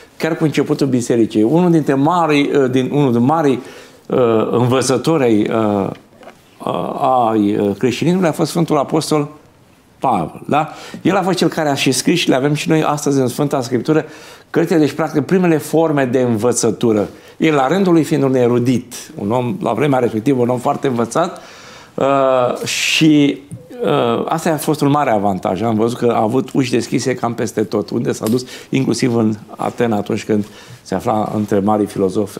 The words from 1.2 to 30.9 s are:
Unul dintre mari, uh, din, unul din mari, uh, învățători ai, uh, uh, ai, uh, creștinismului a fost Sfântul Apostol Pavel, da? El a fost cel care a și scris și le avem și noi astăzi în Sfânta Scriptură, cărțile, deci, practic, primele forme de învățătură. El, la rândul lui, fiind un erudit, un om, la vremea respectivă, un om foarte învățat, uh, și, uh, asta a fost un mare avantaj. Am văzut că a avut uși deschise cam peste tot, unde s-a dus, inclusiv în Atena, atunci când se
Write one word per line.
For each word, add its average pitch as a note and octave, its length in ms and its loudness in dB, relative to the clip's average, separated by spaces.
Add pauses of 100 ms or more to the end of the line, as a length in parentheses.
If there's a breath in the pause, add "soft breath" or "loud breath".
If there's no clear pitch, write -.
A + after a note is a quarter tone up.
Unul E3 280 4
dintre C#3+ 220 2
mari, D3+ 640 2
uh, C3+ 160 4
din, C3 220 0
unul C#3+ 180 2
din A#2 120 2
mari, C#3+ 360 2 (480 loud breath)
uh, A2+ 440 2
învățători B2+ 720 2
ai, G#2+ 260 2
uh, G#2 400 0 (760)
uh, C3 640 0
ai, G#2+ 280 2
uh, G2+ 200 0
creștinismului D#3+ 520 0
a - 20 0
fost D#3 180 -2
Sfântul D3+ 280 0
Apostol D3 520 -2 (680)
Pavel, G#2 480 -2
da? D3+ 220 0 (320 loud breath)
El F3+ 140 2
a G3 60 2
fost F3 160 0
cel F3 100 2
care D#3 220 0
a C#3 60 2
și C3+ 160 0
scris E3 280 0
și - 100 -2
le D3 60 4
avem C#3 180 0
și D3+ 160 -4
noi D#3 140 2
astăzi C#3+ 360 0
în C3 80 2
Sfânta C#3+ 340 -2
Scriptură, C3 440 0 (440 loud breath)
cărțile, E3 300 2
deci, C#3 120 2
practic, D#3 300 -2
primele F3 360 2
forme D3+ 480 0
de B2 140 0
învățătură. A2+ 880 0 (300 loud breath)
El, D#3+ 160 2
la C3+ 140 2
rândul F3+ 260 2
lui, D#3+ 100 4
fiind C#3 200 0
un C3 120 2
erudit, A#2+ 580 2 (220)
un G2+ 160 -4
om, B2 300 -2
la A#2 120 -2
vremea C3 260 0
respectivă, A#2+ 420 0
un A#2+ 80 2
om B2 100 -2
foarte C#3 280 -2
învățat, C3+ 540 -2 (540 loud breath)
uh, C3+ 680 2
și, - 760 2 (420)
uh, B2 420 0
asta E3 260 -2
a D3+ 60 0
fost D3 240 -2
un C#3+ 80 2
mare C#3+ 200 2
avantaj. G2+ 520 0
Am A2+ 140 0
văzut A2+ 220 0
că A#2 180 2
a A2+ 60 2
avut B2 320 0
uși C3 180 0
deschise B2+ 440 -2
cam A#2 180 -4
peste A2+ 300 -4
tot, G#2 260 -4
unde B2 220 -4
s-a - 160 -6
dus, B2+ 180 -2 (240 loud breath)
inclusiv B2+ 460 0
în A2 200 2 (200)
Atena, A2 420 -2
atunci G2+ 280 -6
când G#2+ 200 0 (360 loud breath)
se - 140 -8